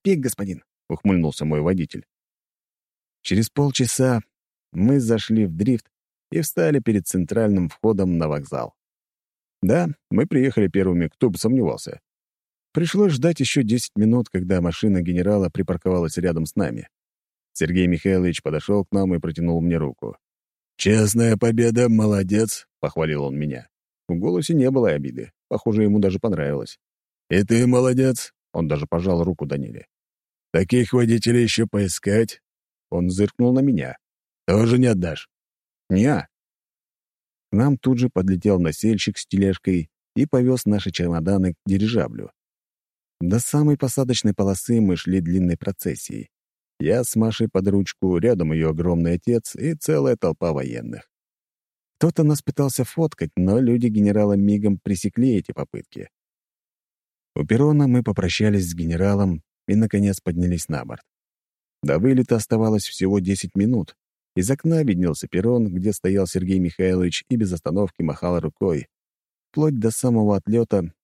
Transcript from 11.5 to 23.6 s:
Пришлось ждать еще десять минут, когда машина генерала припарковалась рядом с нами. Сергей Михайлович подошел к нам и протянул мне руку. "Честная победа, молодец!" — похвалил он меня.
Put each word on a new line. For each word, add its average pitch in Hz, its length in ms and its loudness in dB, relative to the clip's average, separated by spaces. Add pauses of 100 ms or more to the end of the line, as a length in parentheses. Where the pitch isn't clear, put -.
Пришлось 175 420 0
ждать 160 260 0
еще 135 240 0
десять 113 320 -2
минут, 113 340 2
когда 90 320 -2
машина 90 400 0
генерала 90 480 0
припарковалась 90 680 -2
рядом 82 280 -2
с - 100 -12
нами. 62 340 -4 (640)
Сергей 90 340 0
Михайлович 90 560 0
подошел 87 420 -2
к - 60 -14
нам 95 240 0
и 82 40 -2
протянул 85 420 -2
мне 85 160 0
руку. 67 400 -8 (600)
"Честная 110 600 2
победа, 117 500 2
молодец!" — 107 800 0 (140)
похвалил 76 420 -2
он 69 140 -6
меня. 69 320 -8 (380)